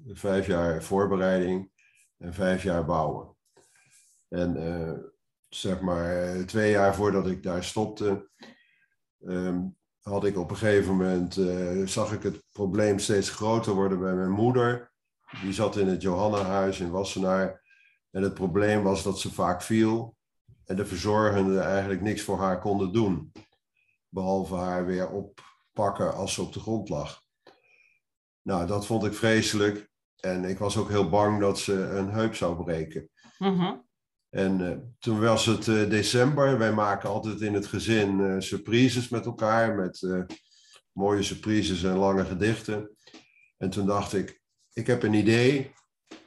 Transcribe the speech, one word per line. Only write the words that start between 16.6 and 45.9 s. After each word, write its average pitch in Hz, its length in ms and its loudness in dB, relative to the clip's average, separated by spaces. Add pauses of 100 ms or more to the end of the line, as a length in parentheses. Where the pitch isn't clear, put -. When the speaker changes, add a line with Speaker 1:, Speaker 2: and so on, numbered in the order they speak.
Speaker 1:
in 87 120 -4
Wassenaar. 95 720 -2 (480)
En 95 100 -4
het 95 120 0
probleem 101 500 2
was 95 200 2
dat 98 160 -4
ze 92 140 -6
vaak 90 280 0
viel 110 540 2 (500)
en 95 100 -6
de 101 100 -2
verzorgenden 98 800 2
eigenlijk 98 380 0
niks 104 200 -2
voor 95 160 -4
haar 95 220 0
konden 98 340 -2
doen. 101 380 0 (800)
Behalve 92 460 -2
haar 90 300 -2
weer 92 240 -2
oppakken - 1040 -4
als 95 200 -4
ze - 80 -4
op 85 120 -6
de - 60 -8
grond 110 300 -4
lag. 73 320 -6 (1200)
Nou, 90 260 -2
dat 101 180 -2
vond 110 180 -2
ik 104 100 -2
vreselijk. 104 760 2 (300)
En 90 260 -4
ik 95 120 -4
was 101 200 -2
ook 98 120 -2
heel 101 200 2
bang 104 300 4
dat 101 200 2
ze 104 140 -2
een 95 360 -2
heup 110 260 -2
zou 87 280 -4
breken. 80 460 -6 (280)
Speaker 2:
Mhm. 190 380 0 (540)
Speaker 1:
En, 95 420 0
eh, 73 60 -6 (220)
toen 110 200 0
was 110 260 4
het, 110 220 0
eh, 107 220 4
december. 127 680 4
Wij 110 160 2
maken 104 360 0
altijd 104 320 -4
in 104 120 -2
het 101 140 -2
gezin, 101 580 2
eh, 95 140 0
surprises 120 720 2
met 113 160 -4
elkaar. 113 500 2
Met, 90 280 -4
eh, 92 180 -2 (720)
mooie 101 320 2
surprises 95 600 0
en 95 140 2
lange 95 280 2
gedichten. 104 720 -2 (600)
En 95 120 -4
toen 98 160 -2
dacht 101 280 0
ik, 95 280 -4 (320)
ik 117 140 -6
heb 123 160 2
een 107 100 2
idee. 117 580 4 (560)